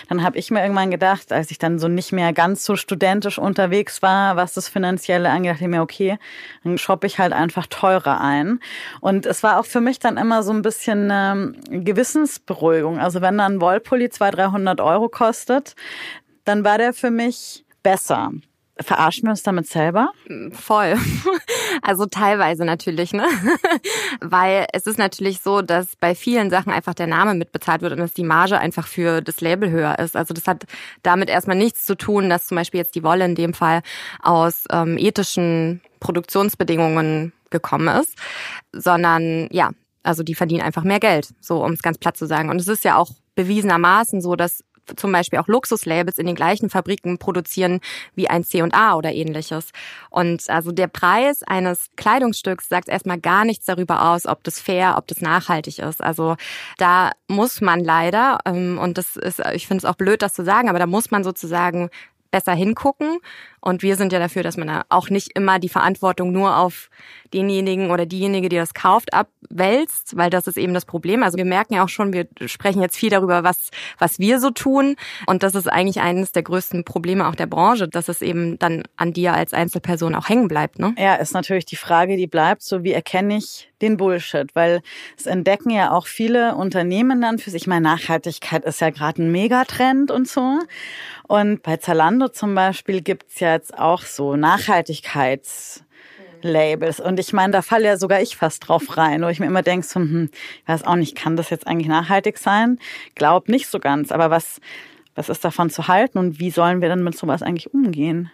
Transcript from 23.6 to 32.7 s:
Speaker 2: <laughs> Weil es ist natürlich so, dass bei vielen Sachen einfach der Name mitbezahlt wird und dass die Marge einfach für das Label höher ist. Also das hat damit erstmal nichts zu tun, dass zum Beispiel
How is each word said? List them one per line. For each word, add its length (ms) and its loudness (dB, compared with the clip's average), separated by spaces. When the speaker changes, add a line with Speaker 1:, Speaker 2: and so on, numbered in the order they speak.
Speaker 2:
<laughs> 460 -4
Weil 540 2
es 140 -6
ist 100 -4
natürlich 440 -2
so, 200 2
dass 340 -2
bei 200 2
vielen 340 0
Sachen 240 0
einfach 220 -2
der 120 -4
Name 280 2
mitbezahlt 460 -2
wird 120 -2
und 60 -6
dass 140 -4
die 100 -6
Marge 340 4
einfach 300 -2
für 340 0
das 200 -6
Label 280 0
höher 300 0
ist. 160 -4
Also 180 -4
das 140 -10
hat 180 -2
damit 260 2
erstmal 260 2
nichts 300 0
zu 100 0
tun, 340 0
dass 180 0
zum 80 -4
Beispiel 240 -2